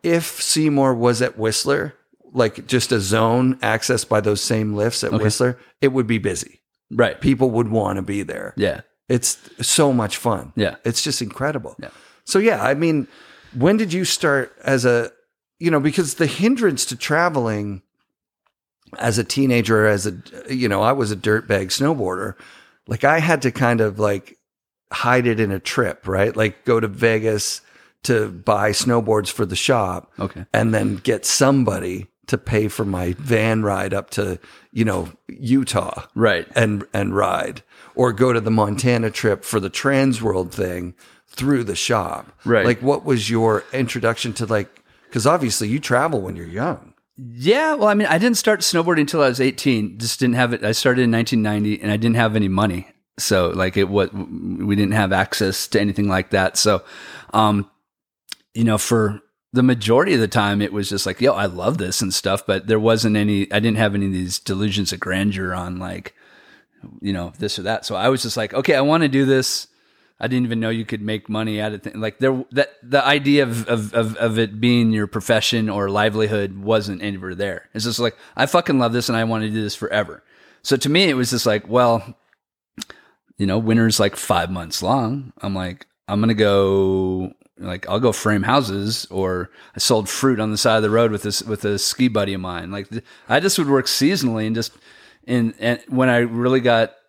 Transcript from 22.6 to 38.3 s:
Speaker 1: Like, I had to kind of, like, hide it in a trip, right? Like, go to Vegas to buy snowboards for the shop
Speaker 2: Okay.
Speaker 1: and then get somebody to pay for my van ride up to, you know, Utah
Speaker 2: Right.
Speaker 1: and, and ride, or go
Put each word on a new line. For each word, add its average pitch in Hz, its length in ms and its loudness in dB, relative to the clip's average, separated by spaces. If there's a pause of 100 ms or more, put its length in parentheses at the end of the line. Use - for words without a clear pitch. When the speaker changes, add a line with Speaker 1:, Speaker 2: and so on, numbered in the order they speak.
Speaker 1:
Like, 117 180 -4
I 151 140 4
had 156 240 2
to 127 80 2
kind 120 300 0
of, 107 180 0
like, 101 400 -2 (540)
hide 123 340 2
it 113 140 2
in 104 100 2
a 98 80 -4
trip, - 480 -4
right? 95 300 0
Like, 107 280 -2
go 117 160 4
to 110 80 -2
Vegas 110 720 0 (440)
to 107 240 2
buy 101 440 0
snowboards 110 580 0
for 107 160 -2
the 92 100 -6
shop 95 600 -2
Speaker 2:
Okay. 92 340 -8
Speaker 1:
and 113 220 2
then 104 220 0
get - 280 -4
somebody 98 840 0 (180)
to 117 120 -2
pay 107 300 0
for - 160 -6
my 90 340 -2
van 113 440 0
ride 98 300 -2
up 98 180 -6
to, 95 280 -4 (340)
you 113 120 0
know, 90 240 -2 (200)
Utah - 760 -2 (100)
Speaker 2:
Right. 101 400 2
Speaker 1:
and, 107 380 0
and 98 220 -4
ride, 92 480 -2 (320)
or 123 180 0
go 123 200 2